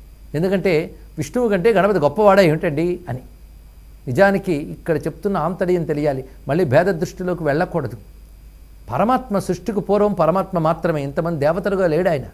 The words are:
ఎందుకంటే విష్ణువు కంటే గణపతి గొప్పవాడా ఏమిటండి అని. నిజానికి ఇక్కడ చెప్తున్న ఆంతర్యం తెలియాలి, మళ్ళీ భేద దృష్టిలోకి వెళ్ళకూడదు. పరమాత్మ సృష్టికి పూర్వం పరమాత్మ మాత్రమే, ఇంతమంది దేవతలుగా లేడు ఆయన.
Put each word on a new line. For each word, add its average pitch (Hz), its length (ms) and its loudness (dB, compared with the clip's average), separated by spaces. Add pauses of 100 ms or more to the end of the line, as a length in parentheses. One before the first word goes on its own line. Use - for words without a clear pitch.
(340)
ఎందుకంటే 185 600 0 (240)
విష్ణువు 233 300 -2
కంటే 202 240 2
గణపతి 202 260 4
గొప్పవాడా 196 440 4
ఏమిటండి 165 680 0
అని. 123 100 -6 (920)
నిజానికి 196 440 2
ఇక్కడ 156 440 -4
చెప్తున్న 165 400 -4
ఆంతర్యం 175 480 -2
తెలియాలి, 147 400 -2 (240)
మళ్ళీ 170 160 2
భేద 156 220 4
దృష్టిలోకి 180 580 -4
వెళ్ళకూడదు. 147 520 -2 (960)
పరమాత్మ 202 460 0
సృష్టికి 190 420 -4
పూర్వం 208 320 2
పరమాత్మ 175 460 0
మాత్రమే, 160 440 0
ఇంతమంది 160 380 -4
దేవతలుగా 185 460 0
లేడు 170 220 2
ఆయన. 139 260 -2